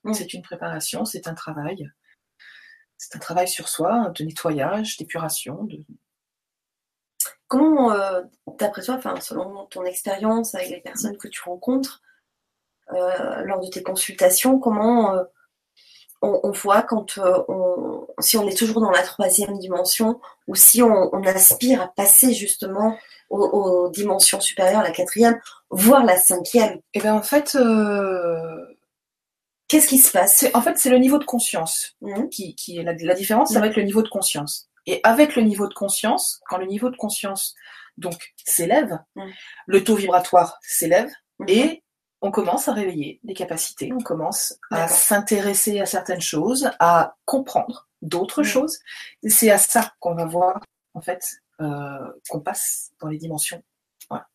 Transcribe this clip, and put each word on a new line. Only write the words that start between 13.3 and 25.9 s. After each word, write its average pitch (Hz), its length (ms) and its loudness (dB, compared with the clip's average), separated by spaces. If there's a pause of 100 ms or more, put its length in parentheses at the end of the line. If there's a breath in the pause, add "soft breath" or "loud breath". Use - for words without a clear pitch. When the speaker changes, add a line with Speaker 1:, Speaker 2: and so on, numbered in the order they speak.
Speaker 1:
lors 190 160 -4
de 185 100 -8
tes 185 120 -12
consultations, 190 760 2
comment, 214 560 2
euh, 185 80 0 (960 soft breath)
on, 202 220 2
on 208 80 0
voit 202 320 4
quand, 214 340 -4
euh, 185 300 4
on, 180 600 -2 (120)
si - 180 2
on 202 100 2
est 190 100 -2
toujours 220 240 0
dans 202 100 2
la 180 100 4
troisième 202 560 -2
dimension 185 640 -2 (260 loud breath)
ou 196 80 -6
si 226 280 6
on, 208 300 4
on 190 100 -4
aspire 190 580 4
à 180 60 -4
passer 226 460 4
justement 208 640 -2 (320 loud breath)
aux, 196 160 0
aux 180 440 2
dimensions 196 500 0
supérieures, 190 440 2
la 175 80 -2
quatrième, 220 480 2 (320 loud breath)
voire 233 320 6